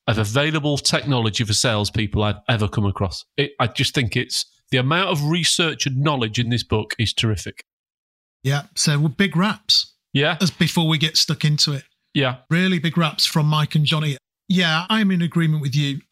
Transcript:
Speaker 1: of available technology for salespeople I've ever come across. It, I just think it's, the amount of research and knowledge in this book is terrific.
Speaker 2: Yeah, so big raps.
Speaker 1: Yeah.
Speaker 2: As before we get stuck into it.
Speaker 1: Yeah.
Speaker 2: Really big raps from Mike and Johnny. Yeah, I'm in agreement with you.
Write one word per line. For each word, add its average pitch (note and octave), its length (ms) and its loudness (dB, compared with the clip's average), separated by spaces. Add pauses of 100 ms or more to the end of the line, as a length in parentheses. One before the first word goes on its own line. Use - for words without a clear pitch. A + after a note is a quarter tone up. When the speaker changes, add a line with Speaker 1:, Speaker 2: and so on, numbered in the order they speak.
Speaker 1:
of A2 120 0
available C#3+ 580 0
technology B2+ 640 0
for G#2+ 120 -2
salespeople G#2+ 680 0
I've G#2 280 -2
ever G#2+ 180 2
come G#2 160 0
across. G2 400 -4 (140)
It, C#3+ 200 -2
I B2 100 0
just - 260 -4
think B2 200 -2
it's, - 300 -4 (260)
the C3 80 2
amount D#3 320 0
of D3+ 160 -2
research E3 600 0
and C3 120 -2
knowledge C3+ 400 0
in A#2+ 100 0
this A#2 160 0
book - 340 -2
is A2 140 0
terrific. - 500 -4 (800)
Speaker 2:
Yeah, C#3 200 0 (120)
so D3+ 320 0
big D#3+ 300 -2
raps. - 580 0 (180)
Speaker 1:
Yeah. D3+ 280 2
Speaker 2:
As F3 100 2
before E3 380 0
we D#3 100 2
get D3+ 180 -2
stuck - 280 0
into D3+ 300 0
it. C3 100 -10 (280)
Speaker 1:
Yeah. B2+ 260 0 (120)
Speaker 2:
Really F3+ 300 2
big D#3+ 180 -2
raps D#3+ 260 0
from D3+ 220 2
Mike D3+ 300 2
and D3+ 80 4
Johnny. D3+ 320 0 (320)
Yeah, F3 400 2
I'm G#3+ 240 2
in F3 100 2
agreement D#3+ 400 2
with C#3 140 -2
you. C#3 240 0 (100)